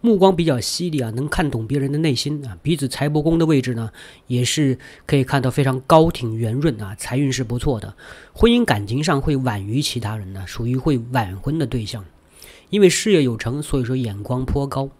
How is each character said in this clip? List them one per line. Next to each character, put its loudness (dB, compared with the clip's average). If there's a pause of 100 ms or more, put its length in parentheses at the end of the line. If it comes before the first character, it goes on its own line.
目 4
光 6
比 2
较 2
犀 -4
利 -2
啊， -4
能 -4
看 0
懂 -4
别 -2
人 -2
的 -2
内 2
心 -4
啊。 -12
鼻 0
子 -2
财 -2
帛 0
宫 4
的 4
位 4
置 -2
呢， -4 (360)
也 0
是 2 (260)
可 0
以 4
看 0
到 2
非 0
常 0
高 4
挺 -4
圆 -2
润 0
啊， -8
财 -6
运 0
是 -4
不 -6
错 0
的。 -12 (380)
婚 4
姻 4
感 0
情 -2
上 2
会 0
晚 -2
于 -2
其 -4
他 -4
人 -10
呢， -10
属 -6
于 0
会 0 (140)
晚 -2
婚 -4
的 -2
对 -4
象。 -10 (680)
因 2
为 8
事 0
业 6
有 0
成， -4
所 -2
以 0
说 -2
眼 -4
光 -4
颇 -2
高。 -4